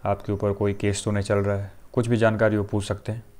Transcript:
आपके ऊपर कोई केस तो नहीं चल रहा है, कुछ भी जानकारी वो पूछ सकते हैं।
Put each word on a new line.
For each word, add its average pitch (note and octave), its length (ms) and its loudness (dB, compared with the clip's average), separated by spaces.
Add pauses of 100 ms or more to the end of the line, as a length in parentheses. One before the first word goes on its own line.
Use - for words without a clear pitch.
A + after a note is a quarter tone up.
आपके G2+ 280 -2
ऊपर G2+ 200 0
कोई G2+ 220 0
केस G2+ 300 -2
तो A2 60 0
नहीं G2+ 140 0
चल G#2 140 2
रहा G2+ 180 0
है, G2 160 -6 (220)
कुछ A#2+ 140 2
भी A#2+ 80 2
जानकारी A2 400 4
वो G#2 100 2
पूछ G#2 180 -2
सकते G#2 280 -6
हैं। A#2 120 -8 (160)